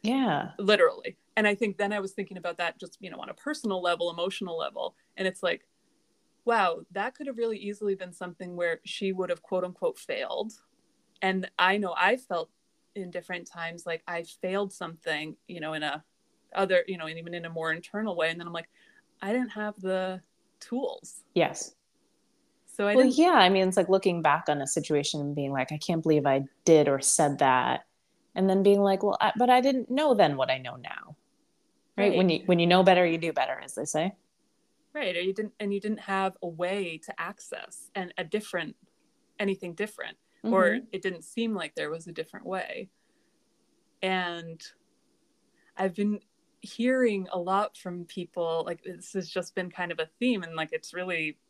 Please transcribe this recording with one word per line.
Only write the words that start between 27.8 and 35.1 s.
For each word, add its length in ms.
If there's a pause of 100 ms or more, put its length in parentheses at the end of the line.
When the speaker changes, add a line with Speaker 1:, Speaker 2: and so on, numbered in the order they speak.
Speaker 1:
And 140
then 140
being 180
like, 220
"Well, 180
I, 160
but 120
I 120
didn't 300
know 240
then 220
what 120
I 80
know 180
now." 420 (800)
Right? 140
Speaker 2:
Right. 60
Speaker 1:
When 120
you, 160
when 140
you 80
know 160
better, 220
you 120
do 160
better, 300
as 120
they 100
say. 300 (760)
Speaker 2:
Right. 220